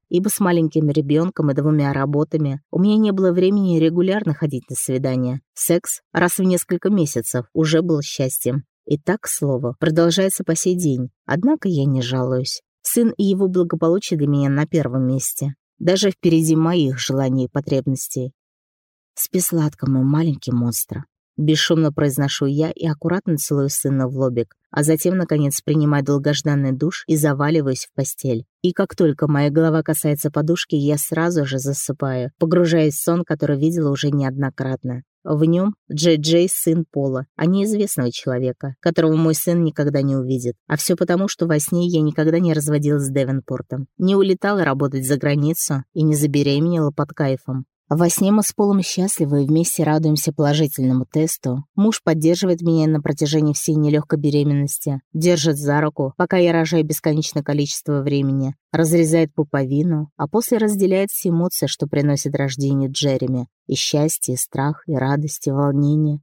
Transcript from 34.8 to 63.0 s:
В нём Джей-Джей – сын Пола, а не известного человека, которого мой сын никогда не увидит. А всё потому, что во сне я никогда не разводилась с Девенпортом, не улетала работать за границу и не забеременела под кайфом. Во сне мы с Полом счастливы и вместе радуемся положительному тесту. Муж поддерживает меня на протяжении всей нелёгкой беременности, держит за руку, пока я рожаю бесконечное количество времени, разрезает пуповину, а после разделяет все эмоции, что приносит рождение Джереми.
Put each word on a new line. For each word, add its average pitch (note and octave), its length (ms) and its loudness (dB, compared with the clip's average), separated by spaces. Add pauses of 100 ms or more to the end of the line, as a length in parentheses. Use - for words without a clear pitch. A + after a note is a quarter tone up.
В D3+ 200 0
нём F3+ 320 2 (160)
Джей-Джей – E3 580 2
сын E3 400 -2
Пола, C3 360 -4 (100)
а - 100 -2
не G3 200 2
известного G3+ 440 -2
человека, B2+ 720 -4
которого D#3+ 360 2
мой D#3+ 200 2
сын E3+ 280 0
никогда D3 380 0
не C#3 140 0
увидит. B2+ 400 -2 (120)
А D3+ 100 -2
всё - 180 0
потому, F3 320 0
что - 180 -4
во D3+ 140 2
сне F3 280 0
я E3 140 2
никогда D#3 380 2
не E3+ 140 2
разводилась D3 500 0
с C3+ 60 -4
Девенпортом, C3+ 800 -4 (100)
не F#3+ 180 2
улетала G3 480 2
работать C#3 420 0
за C#3 120 0
границу D3 680 0 (100)
и D#3 100 0
не D3+ 120 4
забеременела D3 760 2
под D3 180 -4
кайфом. C3+ 560 -4 (240)
Во E3 180 2
сне F#3+ 240 2
мы G#3+ 120 4
с - 100 -4
Полом G3+ 300 2
счастливы D3+ 580 0
и C3+ 60 0
вместе E3 340 2
радуемся D3+ 500 2
положительному C#3+ 800 0
тесту. D3 600 -2
Муж G#3+ 300 0
поддерживает E3+ 580 2
меня E3 260 2
на D#3 140 2
протяжении D3+ 520 0
всей - 200 -2
нелёгкой D3+ 460 2
беременности, C#3+ 840 0 (100)
держит D#3+ 460 0
за D3 240 0
руку, D3 340 -2
пока F3+ 220 0
я F3 160 4
рожаю D#3+ 320 2
бесконечное D3+ 560 -2
количество C#3+ 600 -2
времени, C#3 500 0 (180)
разрезает E3 600 2
пуповину, D3+ 840 0
а D3+ 100 -4
после A3+ 320 0
разделяет G3 500 2
все - 200 -4
эмоции, E3+ 360 0
что D3 220 -4
приносит C#3+ 480 0
рождение C#3 560 -2
Джереми. C3 560 -2 (180)